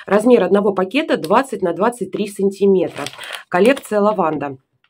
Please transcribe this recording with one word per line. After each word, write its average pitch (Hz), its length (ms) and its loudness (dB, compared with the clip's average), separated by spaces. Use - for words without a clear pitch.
Размер 214 380 4
одного 196 300 2
пакета 254 440 -2
двадцать 196 440 -2
на 170 120 -2
двадцать 196 380 -4
три 208 160 -4
сантиметра. 196 760 0
Коллекция 208 500 0
«Лаванда». 156 580 -2